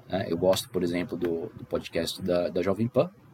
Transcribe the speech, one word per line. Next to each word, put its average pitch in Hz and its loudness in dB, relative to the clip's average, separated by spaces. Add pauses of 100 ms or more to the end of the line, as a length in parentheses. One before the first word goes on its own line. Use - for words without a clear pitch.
né? 90 -2
Eu 85 0
gosto, 92 4
por 90 0
exemplo, 87 -2
do, 85 -2
do - -14
podcast 82 -4
da, 87 0
da 87 -2
Jovem 98 2
Pan, 156 2 (220)